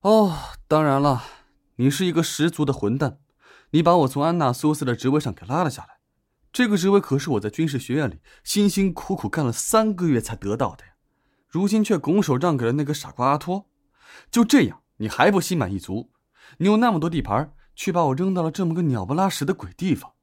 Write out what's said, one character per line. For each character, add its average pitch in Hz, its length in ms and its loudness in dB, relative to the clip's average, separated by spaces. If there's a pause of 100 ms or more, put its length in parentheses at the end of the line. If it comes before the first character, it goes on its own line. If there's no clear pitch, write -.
哦， 202 340 4 (320)
当 156 160 2
然 139 160 2
了， 139 260 0 (500)
你 131 160 2
是 180 160 -2
一 170 40 0
个 165 120 0
十 160 260 0
足 156 160 -2
的 135 80 -2
混 117 240 -2
蛋， 143 220 -2 (500)
你 156 140 2
把 175 140 6
我 143 100 4
从 143 160 -2
安 170 160 0
纳 131 120 2
苏 151 220 0
斯 151 100 -4
的 123 120 -2
职 127 140 -4
位 151 100 2
上 123 120 -4
给 - 140 -14
拉 151 180 -2
了 147 60 0
下 - 140 -12
来。 - 160 -20 (520)
这 - 160 0
个 208 80 2
职 180 140 2
位 202 100 6
可 139 200 0
是 165 100 -6
我 113 100 0
在 104 120 -4
军 160 160 -2
事 135 100 -4
学 120 160 -6
院 147 160 0
里 - 80 -12 (260)
辛 202 240 0
辛 196 240 0
苦 - 240 -6
苦 202 140 -6
干 156 160 -2
了 117 60 0
三 220 440 0
个 175 120 -2
月 127 120 2
才 110 160 -8
得 101 220 -4
到 139 160 -2
的 - 120 -20
呀， - 80 -20 (540)
如 190 200 -2
今 214 160 2
却 196 160 0
拱 185 240 0
手 131 120 0
让 156 220 0
给 120 80 -2
了 117 60 2
那 147 120 -2
个 143 80 -4
傻 - 200 -8
瓜 123 160 -2
阿 147 100 2
托。 185 320 -8 (600)
就 233 120 4
这 233 200 6
样， - 180 -4 (160)
你 107 100 -6
还 147 220 4
不 196 100 2
心 180 160 -2
满 104 160 -2
意 98 60 -4
足？ 98 320 -8 (480)
你 165 80 -4
有 214 120 4
那 233 140 4
么 165 80 0
多 160 80 -2
地 165 140 -2
盘， 123 320 -2 (220)
却 - 160 -4
把 170 140 2
我 131 100 2
扔 190 180 -2
到 180 80 -2
了 160 80 0
这 190 160 -4
么 160 80 0
个 175 80 -2
鸟 120 240 -2
不 123 80 -4
拉 190 160 2
屎 - 160 -6
的 180 80 -2
鬼 - 240 -10
地 175 160 -2
方。 - 300 -6